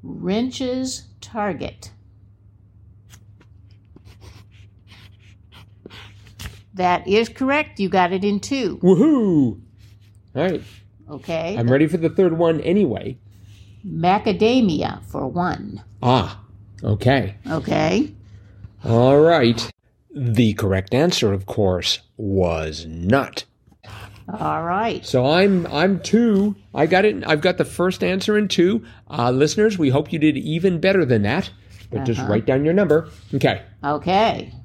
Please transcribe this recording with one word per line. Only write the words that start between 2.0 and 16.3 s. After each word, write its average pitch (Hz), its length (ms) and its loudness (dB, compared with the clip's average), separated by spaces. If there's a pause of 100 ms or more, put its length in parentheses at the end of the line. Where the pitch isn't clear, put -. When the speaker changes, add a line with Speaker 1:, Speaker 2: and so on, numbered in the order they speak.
Speaker 1:
That 180 340 0
is 226 200 2
correct. 277 520 -4
You 190 80 -2
got 180 240 2
it 190 120 -4
in 208 160 0
two. 254 380 -4
Speaker 2:
Woohoo! 185 840 4 (760)
All 135 80 -2
right. 165 200 -2 (480)
Speaker 1:
Okay. 160 480 -6
Speaker 2:
I'm 120 120 2
ready 143 180 6
for 170 80 -2
the 160 140 0
third 165 280 2
one 165 220 2
anyway. 127 580 0 (680)
Speaker 1:
Macadamia 190 1200 0
for 143 200 -8
one. - 560 -6 (200)
Speaker 2:
Ah, 123 380 2 (440)